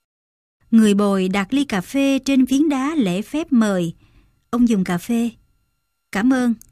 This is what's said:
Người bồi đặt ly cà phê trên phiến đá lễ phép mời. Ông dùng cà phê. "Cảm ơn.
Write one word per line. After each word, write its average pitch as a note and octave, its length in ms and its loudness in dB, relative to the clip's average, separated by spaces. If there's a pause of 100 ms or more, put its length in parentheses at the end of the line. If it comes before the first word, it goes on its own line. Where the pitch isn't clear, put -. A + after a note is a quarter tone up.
(720)
Người A3 240 4
bồi G3 340 0
đặt G3 260 -4
ly C#4 100 0
cà G3+ 160 -6
phê C#4 380 -2
trên C4+ 280 0
phiến C#4 220 2
đá C#4 260 -2
lễ G3+ 280 -2
phép D4+ 300 -6
mời. G3 420 0 (560)
Ông A#3+ 180 2
dùng G3 160 0
cà F3 140 -4
phê. A#3 320 -4 (840)
"Cảm A3+ 200 2
ơn. B3 220 0 (180)